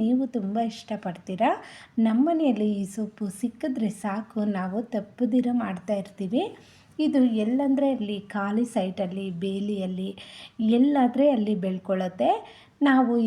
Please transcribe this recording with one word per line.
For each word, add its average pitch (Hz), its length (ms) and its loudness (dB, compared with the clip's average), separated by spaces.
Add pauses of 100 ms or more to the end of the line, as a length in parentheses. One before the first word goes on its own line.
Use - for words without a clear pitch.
ನೀವು 247 200 2 (160)
ತುಂಬ 202 200 -4 (160)
ಇಷ್ಟಪಡ್ತೀರಾ. 196 760 -4 (560)
ನಮ್ಮನೆಯಲ್ಲಿ 254 640 2 (120)
ಈ - 20 -4 (140)
ಸೊಪ್ಪು 214 280 -6 (140)
ಸಿಕ್ಕಿದ್ರೆ 240 520 -4 (120)
ಸಾಕು, 214 360 -6 (200)
ನಾವು 190 180 -6 (200)
ತಪ್ಪದಿರ 240 500 -2 (160)
ಮಾಡ್ತಾ 196 400 -4
ಇರ್ತೀವಿ. 214 400 -4 (600)
ಇದು 277 160 2 (220)
ಎಲ್ಲಂದ್ರೆ 269 520 2
ಅಲ್ಲಿ 208 220 -4 (160)
ಖಾಲಿ 208 400 0
ಸೈಟಲ್ಲಿ, 190 520 -4 (180)
ಬೇಲಿಯಲ್ಲಿ 190 680 -4 (680)
ಎಲ್ಲಾದ್ರೆ 262 460 4 (100)
ಅಲ್ಲಿ 214 280 2
ಬೆಳ್ಕೊಳ್ಳುತ್ತೆ. 190 680 -2 (600)
ನಾವು 254 240 4 (140)